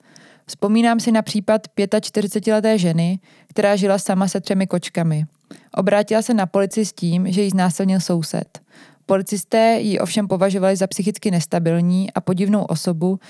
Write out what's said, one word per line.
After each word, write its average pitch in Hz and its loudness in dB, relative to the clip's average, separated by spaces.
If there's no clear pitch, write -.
Vzpomínám 233 0
si 233 0
na 220 2
případ 214 -2
pětačtyřicetileté 214 0
ženy, 170 0
která 202 2
žila 196 2
sama 190 0
se 196 -4
třemi 190 0
kočkami. 165 -2
Obrátila 208 2
se 240 0
na 196 2
policii 196 0
s - -10
tím, 175 0
že 190 2
ji 202 0
znásilnil 190 2
soused. - -4
Policisté 208 2
ji 214 -2
ovšem 202 -2
považovali 190 0
za 190 0
psychicky 202 -4
nestabilní 175 0
a - -4
podivnou 190 0
osobu, 175 -2